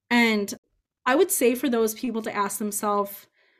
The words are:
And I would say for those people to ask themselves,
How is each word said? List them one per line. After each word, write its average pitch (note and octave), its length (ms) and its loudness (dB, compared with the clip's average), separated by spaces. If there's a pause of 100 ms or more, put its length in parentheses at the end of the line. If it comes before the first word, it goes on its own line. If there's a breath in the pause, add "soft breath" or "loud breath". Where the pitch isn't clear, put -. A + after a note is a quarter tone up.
And A3+ 460 2 (500)
I B3+ 100 4
would F4+ 160 4
say B3+ 240 2
for C4+ 140 -2
those A3+ 240 0
people A3+ 300 -6
to G#3+ 120 -8
ask G3 240 -4
themselves, G3+ 680 -4 (340)